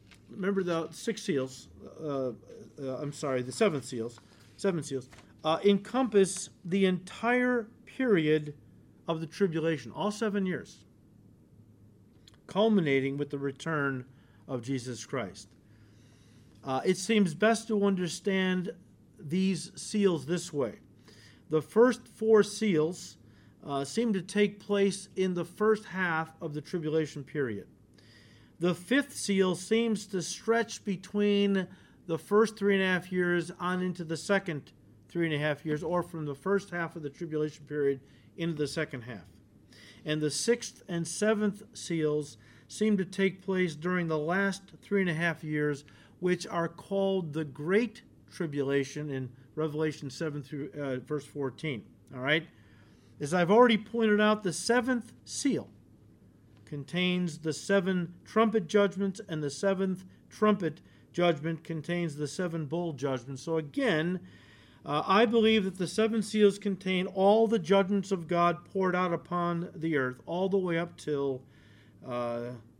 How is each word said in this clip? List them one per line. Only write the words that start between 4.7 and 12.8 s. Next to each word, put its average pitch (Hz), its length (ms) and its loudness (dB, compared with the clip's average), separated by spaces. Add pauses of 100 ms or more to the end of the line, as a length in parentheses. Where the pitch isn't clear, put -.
seals, 127 240 -8 (360)
uh, 156 200 2
encompass 202 840 2 (160)
the 190 200 2
entire 240 840 0 (160)
period 156 720 2 (520)
of 160 140 -2
the 156 60 -8
tribulation, 156 640 0
all 180 180 -4
seven 208 360 -2
years, 156 400 -6 (1600)
culminating 147 720 2